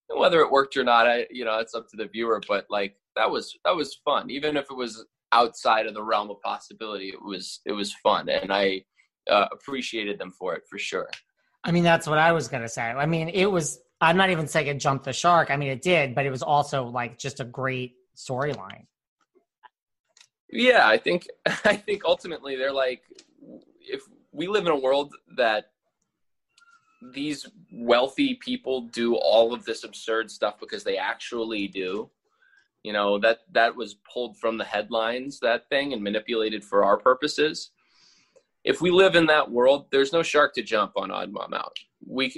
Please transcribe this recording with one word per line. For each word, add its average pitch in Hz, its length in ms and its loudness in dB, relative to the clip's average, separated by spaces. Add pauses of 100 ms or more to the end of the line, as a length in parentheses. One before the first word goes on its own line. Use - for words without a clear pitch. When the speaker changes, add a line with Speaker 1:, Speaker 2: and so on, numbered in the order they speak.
Speaker 1:
And - 120 -4
whether 170 200 6
it 139 100 4
worked 135 260 2
or 131 80 0
not, 117 240 6
I, 120 220 0
you 123 140 -8
know, 110 140 0
it's 110 160 -6
up 113 140 -10
to - 80 -20
the 107 100 -8
viewer, 110 400 -2
but, 101 220 -2
like, 101 280 -4 (200)
that 110 140 2
was, 120 340 -6
that 180 120 2
was 143 280 -6
fun. 131 260 -2
Even 147 260 -4
if 139 140 -4
it 135 60 -14
was 113 280 -10 (280)
outside 113 540 2
of 107 80 -8
the 107 80 -10
realm 107 280 -2
of 101 100 -16
possibility, 104 720 -10
it - 120 -16
was, 92 420 -12
it - 80 -4
was 101 300 -6
fun. 85 260 2
And 95 240 0
I, 98 300 2 (460)
uh, 101 240 4
appreciated 110 640 -8
them 92 140 -12
for 90 220 -8
it, 80 140 -10
for 101 100 -16
sure. 92 300 -6 (540)
Speaker 2:
I - 80 -4
mean, 170 140 4
that's 165 240 4
what 151 100 2
I 165 140 6
was 151 160 0
gonna 117 200 -6
say. 123 140 -8
I 127 240 -2
mean, 160 220 0
it 185 180 2
was, 175 340 -2 (200)
I'm 165 160 4
not 190 140 4
even 160 180 -2
saying 151 180 0
it 143 140 -4
jumped 139 240 0
the 131 80 -6
shark. 170 380 4
I 139 60 0
mean, 143 120 -2
it 131 140 -6
did, 151 320 2
but 139 120 0
it 139 40 -2
was 127 120 -6
also, 143 420 0
like, 120 340 -8
just - 200 -10
a 135 60 -8
great 127 500 -6 (220)
storyline. 123 720 -8 (1700)
Speaker 1:
Yeah, 233 340 6
I 110 120 6
think, 175 280 -2 (100)
<laughs> - 100 -4 (180)
I 208 120 4
think 208 280 -6
ultimately 151 520 -4
they're 135 160 -2
like, 131 300 -2 (800)
if - 220 -12 (300)
we 160 140 -8
live 196 200 -2
in 170 60 2
a 147 60 2
world 139 360 0 (220)
that 110 340 0 (1400)
these 139 360 -8 (240)
wealthy 120 640 2
people 127 540 -6
do 117 280 0
all 113 380 4
of 110 100 -8
this 113 200 -6
absurd 110 460 -4
stuff - 300 -4
because 107 240 -12
they 98 140 -2
actually 113 680 -6
do, 95 440 -8 (720)
you 107 100 -10
know, 101 260 0
that, 113 220 2 (120)
that 117 220 4
was 110 220 -10 (160)
pulled 120 260 -8
from 113 200 -2
the 104 60 -4
headlines, 113 760 -4
that 117 280 0
thing, 143 240 -2
and 110 100 -6
manipulated 110 640 -2
for 101 200 2
our 101 140 4
purposes. 147 720 0 (920)
If - 160 -2
we 175 100 0
live 180 240 6
in 170 120 6
that 151 240 4
world, 127 400 4
there's 139 220 2
no 165 100 2
shark 147 320 2
to 120 80 -4
jump 104 340 0
on 95 140 -4
Odd 98 220 -6
Mom 98 220 -10
Out. - 220 -8 (300)
We, 131 320 -4